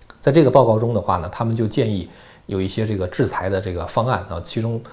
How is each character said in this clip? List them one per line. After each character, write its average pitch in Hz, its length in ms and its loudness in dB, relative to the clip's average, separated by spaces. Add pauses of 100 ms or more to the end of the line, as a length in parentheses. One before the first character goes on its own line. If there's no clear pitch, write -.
(200)
在 143 120 2
这 143 120 8
个 202 60 6
报 139 140 8
告 110 160 4
中 117 140 0
的 104 80 0
话 92 160 0
呢， 90 120 -4
他 - 140 -6
们 113 100 0
就 113 140 0
建 113 240 0
议 98 180 -4 (360)
有 98 160 -2
一 95 40 0
些 110 200 -2
这 107 100 -2
个 92 100 -4
制 104 220 0
裁 95 220 -4
的 95 100 0
这 92 140 -6
个 85 120 -6
方 117 220 -2
案 95 220 -2
啊， 85 120 -8
其 - 200 -6
中， 113 200 -4 (120)